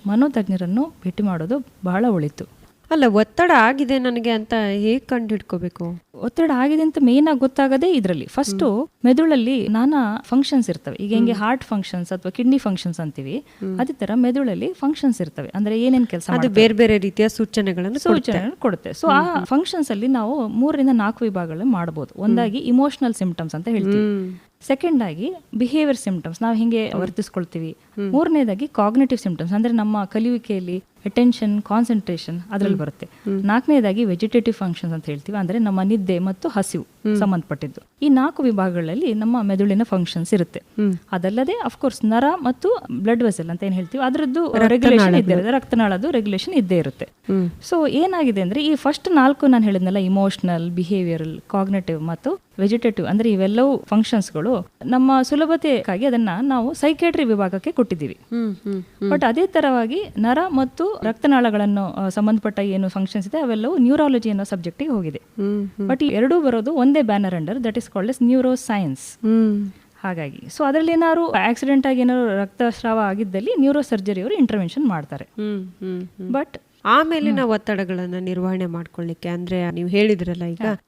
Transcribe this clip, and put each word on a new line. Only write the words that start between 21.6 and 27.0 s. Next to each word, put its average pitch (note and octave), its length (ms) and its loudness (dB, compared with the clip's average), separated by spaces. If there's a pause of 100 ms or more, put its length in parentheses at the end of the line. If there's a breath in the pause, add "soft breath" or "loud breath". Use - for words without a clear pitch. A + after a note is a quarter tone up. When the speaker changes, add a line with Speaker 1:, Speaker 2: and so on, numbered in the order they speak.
Speaker 1:
ಮಾಡ್ಬೋದು. E3 420 -4
Speaker 2:
ಹ್ಮ್. - 100 -8
Speaker 1:
ಒಂದಾಗಿ A#3 340 2
ಇಮೋಷನಲ್ B3+ 560 0
ಸಿಂಪ್ಟಮ್ಸ್ E3+ 420 -6
ಅಂತ F3 120 -8
ಹೇಳ್ತೀವಿ. G#3 280 0
Speaker 2:
ಹ್ಮ್. G3+ 400 -2 (320 loud breath)
Speaker 1:
ಸೆಕೆಂಡ್ C#4 360 0
ಆಗಿ F#3+ 300 -6 (220)
ಬಿಹೇವಿಯರ್ C4+ 420 0
ಸಿಂಪ್ಟಮ್ಸ್, E3+ 440 -6
ನಾವು A3+ 140 0
ಹೆಂಗೆ A3+ 340 0
Speaker 2:
ಹ್ಮ್. F#3 120 -4